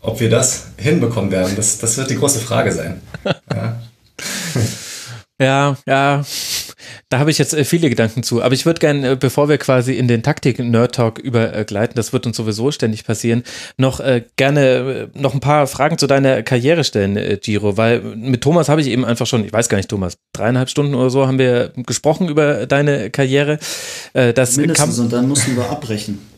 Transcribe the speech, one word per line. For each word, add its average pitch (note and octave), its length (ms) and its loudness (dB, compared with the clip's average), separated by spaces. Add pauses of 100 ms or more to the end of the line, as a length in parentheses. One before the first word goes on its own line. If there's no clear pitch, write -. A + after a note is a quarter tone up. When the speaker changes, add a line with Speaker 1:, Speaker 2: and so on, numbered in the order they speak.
Speaker 1:
ob - 180 -6
wir A2+ 100 2
das - 360 0 (120)
hinbekommen A2+ 520 0
werden, F#2 260 0
das, - 220 -2
das A2 200 -2
wird C3+ 120 -4
die B2+ 60 0
große A#2+ 240 0
Frage A2+ 320 0
sein. E2 300 -6 (220)
Speaker 2:
<laughs> - 180 -4 (120)
Speaker 1:
Ja. A2+ 260 -6 (1600)
Speaker 2:
Ja, C#3 380 2 (100)
ja. C#3 360 2 (880)
Da B2+ 100 2
habe D3+ 120 4
ich D3+ 60 0
jetzt, D3+ 160 0
äh, D3+ 100 2
viele E3 260 2
Gedanken A2+ 340 0
zu. A#2 180 0
Aber A#2+ 120 2
ich C3 120 -2
würd E3 140 2
gern, D3 240 2
äh, C3 160 0
bevor C#3+ 300 2
wir D3 80 4
quasi B2+ 360 2
in A#2+ 140 0
den A#2 160 2
Taktik-Nerd-Talk A#2+ 960 0
übergleiten, A2+ 760 -2
das A#2 180 -2
wird B2+ 120 -2
uns A#2 120 -4
sowieso A2 340 -2
ständig A2 340 -4
passieren, A#2 380 0 (340)
noch, C3 220 0
äh, B2 240 0 (120)
gerne, C3 760 2
äh, - 60 -16
noch C3 140 0
ein C#3 60 -2
paar D3 280 2
Fragen D#3 300 -2
zu C#3+ 100 0
deiner C3+ 360 2
Karriere C3+ 400 2
stellen, G2+ 340 0
äh, G2 240 -2
Giro. G#2 360 0
Weil A2+ 240 4
mit A2+ 400 -2
Thomas D3+ 280 4
habe D#3 120 4
ich C3+ 60 0
eben A#2+ 180 0
einfach A#2 220 0
schon, A2 180 0
ich G2 80 -10
weiß A#2 160 0
gar G#2 80 2
nicht, F#2+ 120 -2
Thomas, F#2+ 280 -4 (160)
dreieinhalb B2+ 360 0
Stunden C#3+ 260 0
oder B2+ 140 2
so C3+ 180 2
haben C3 120 0
wir B2 360 2
gesprochen D3+ 540 -2
über D3 360 2
deine C#3 440 0
Karriere. C#3+ 500 0 (540)
Äh, A#2+ 200 4
das B2+ 240 2
Speaker 3:
Mindestens, D3 380 2
Speaker 2:
kam A#2+ 100 0
Speaker 3:
und A#2 80 -2
dann B2 140 2
mussten C3+ 280 -2
wir B2 140 -2
abbrechen G#2 500 -6 (180)